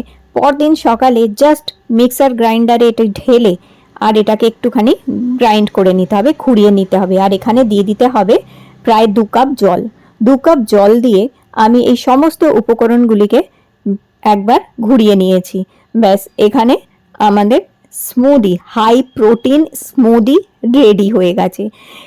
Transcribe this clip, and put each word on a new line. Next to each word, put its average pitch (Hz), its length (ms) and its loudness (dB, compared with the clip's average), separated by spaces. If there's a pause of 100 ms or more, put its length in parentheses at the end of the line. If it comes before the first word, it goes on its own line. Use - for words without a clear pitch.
(340)
পরদিন 294 400 0
সকালে 247 460 0 (200)
just 294 260 0 (240)
মিক্সার 247 440 0
গ্রাইন্ডারে 233 540 0
এটা 226 160 -2
ঢেলে 226 500 0 (460)
আর 214 160 0
এটাকে 214 300 0
একটুখানি 226 460 -2 (480)
গ্রাইন্ড 214 360 0
করে 190 160 2
নিতে 185 240 -2
হবে, 226 220 0
ঘুরিয়ে 214 320 2
নিতে 190 280 0
হবে। 185 260 -2
আর 196 80 0
এখানে 226 320 -2
দিয়ে 202 260 0
দিতে 240 180 0
হবে 220 280 0 (480)
প্রায় 226 220 2
দু 214 180 0
কাপ 233 240 -2 (140)
জল। 175 180 0 (420)
দু 254 140 4
কাপ 330 220 0 (140)
জল 208 280 2
দিয়ে 220 220 2 (300)
আমি 226 260 2 (120)
এই 247 60 2
সমস্ত 285 460 0 (180)
উপকরণগুলিকে 226 800 0 (800)
একবার 214 380 0 (200)
ঘুরিয়ে 220 420 2
নিয়েছি। 185 360 -2 (360)
ব্যাস, 202 260 0 (180)
এখানে 226 360 2 (440)
আমাদের 208 420 0 (320)
স্মুদি, 247 640 0 (200)
হাই 226 220 2 (200)
প্রোটিন 240 440 0 (240)
স্মুদি 233 540 0 (360)
রেডি 208 420 2
হয়ে 180 180 0
গেছে। 185 300 -4 (420)